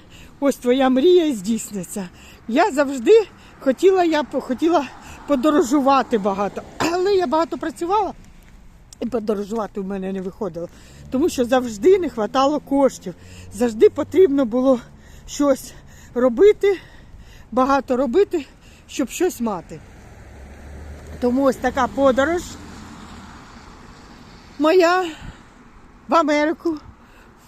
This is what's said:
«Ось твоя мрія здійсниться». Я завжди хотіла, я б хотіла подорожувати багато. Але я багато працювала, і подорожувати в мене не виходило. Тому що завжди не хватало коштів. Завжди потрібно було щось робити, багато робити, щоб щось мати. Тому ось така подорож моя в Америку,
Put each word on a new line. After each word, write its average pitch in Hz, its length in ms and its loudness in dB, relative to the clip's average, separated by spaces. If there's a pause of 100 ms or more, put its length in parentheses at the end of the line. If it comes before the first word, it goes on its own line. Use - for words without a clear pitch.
(400)
«Ось 277 160 0
твоя 262 340 2
мрія 311 440 4
здійсниться». 202 760 -6 (380)
Я 320 240 0
завжди 285 560 2 (320)
хотіла, 359 440 2
я 311 200 0
б 247 180 -6
хотіла 294 460 0 (400)
подорожувати 269 920 2
багато. 196 440 -4 (160)
Але 359 380 0
я 359 120 0
багато 320 300 -2
працювала, 339 560 -4 (880)
і 254 60 -8
подорожувати 208 760 -6
в 190 40 -8
мене 190 280 -8
не 190 80 -8
виходило. 180 480 -10 (420)
Тому 269 180 0
що 247 160 -2
завжди 254 540 2
не 320 100 -4
хватало 269 500 0
коштів. 269 560 -2 (380)
Завжди 226 360 4
потрібно 285 560 2
було 254 340 2 (480)
щось - 460 -2 (400)
робити, 320 640 2 (760)
багато 262 460 0
робити, 285 480 0 (420)
щоб - 220 -6
щось - 320 -4
мати. 180 380 -8 (1400)
Тому 254 220 0
ось 269 120 4
така 262 320 -2
подорож 269 540 0 (2250)
моя 349 460 4 (1000)
в 254 80 0
Америку, 302 560 0 (760)